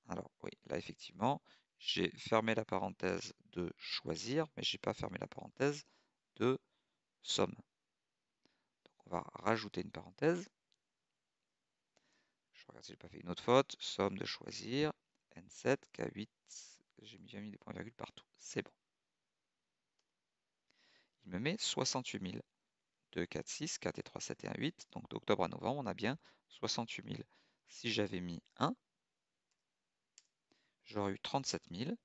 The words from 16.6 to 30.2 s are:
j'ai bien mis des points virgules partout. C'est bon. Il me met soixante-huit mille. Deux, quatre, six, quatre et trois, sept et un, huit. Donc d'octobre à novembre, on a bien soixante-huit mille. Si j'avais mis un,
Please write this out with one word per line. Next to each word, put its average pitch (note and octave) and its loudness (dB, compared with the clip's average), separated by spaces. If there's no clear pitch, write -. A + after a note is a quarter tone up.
j'ai G#2+ -18
bien G2+ -12
mis G#2 -8
des G2 -12
points - -12
virgules F#2+ -8
partout. - -12
C'est - -2
bon. - -8
Il F#2 -10
me F2+ -2
met D#3+ 0
soixante-huit - 0
mille. F#2+ -4
Deux, F2 2
quatre, - -4
six, - -4
quatre - -2
et - -6
trois, - -8
sept - -6
et - -4
un, - -4
huit. - -4
Donc - -10
d'octobre - 4
à E2+ 4
novembre, C3+ 0
on B2 -4
a F#2 0
bien A2 0
soixante-huit - -2
mille. G#2 -6
Si - -4
j'avais G2 2
mis F2 -4
un, E3+ 4